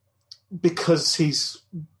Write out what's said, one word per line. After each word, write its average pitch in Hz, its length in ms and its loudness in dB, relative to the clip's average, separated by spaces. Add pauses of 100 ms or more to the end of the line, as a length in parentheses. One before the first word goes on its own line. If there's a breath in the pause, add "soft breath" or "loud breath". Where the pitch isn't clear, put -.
(600)
because 165 560 2
he's, - 420 0 (420)